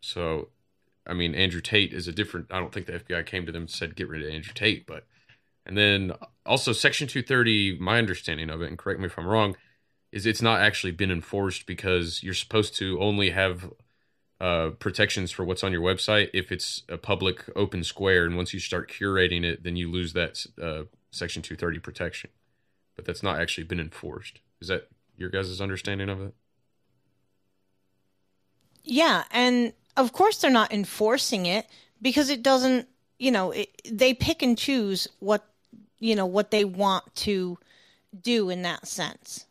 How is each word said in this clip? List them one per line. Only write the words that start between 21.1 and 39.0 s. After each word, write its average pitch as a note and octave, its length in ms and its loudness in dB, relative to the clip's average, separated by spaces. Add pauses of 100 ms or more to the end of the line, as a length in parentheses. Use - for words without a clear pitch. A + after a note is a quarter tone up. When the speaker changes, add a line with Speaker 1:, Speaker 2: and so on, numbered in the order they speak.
Speaker 1:
Section E2+ 320 -8
two - 120 -10
thirty E2 220 -4
protection. - 540 -10 (640)
But - 100 -14
that's E2+ 160 -8
not F2+ 180 0
actually E2 260 -4
been F2 140 -4
enforced. - 600 -12 (220)
Is E2+ 80 -12
that F#2 180 -4 (280)
your F2+ 140 -8
guys' F#2+ 320 -4
understanding G2 480 -4
of G2 120 -6
it? G2 120 -10 (2500)
Speaker 2:
Yeah, C#4 480 4
and B3 420 4 (240)
of B3+ 160 4
course G#4 260 6
they're D#4 120 6
not A3 220 6
enforcing G#3+ 720 0
it F#3 220 0 (340)
because C4 280 2
it C4+ 120 -2
doesn't, B3+ 460 4 (320)
you B3+ 120 2
know, F#3+ 200 2
it, - 180 -4 (200)
they A#3 240 4
pick D#4+ 280 0
and A#3+ 160 4
choose G#3 500 0 (120)
what, G#3 260 2 (540)
you A3+ 160 2
know, G3 100 2
what G3 260 2
they G#3 140 4
want F#3+ 500 0
to F#3 420 -2 (640)
do A3+ 280 2
in F3+ 140 -4
that E3+ 240 -4
sense. - 640 -8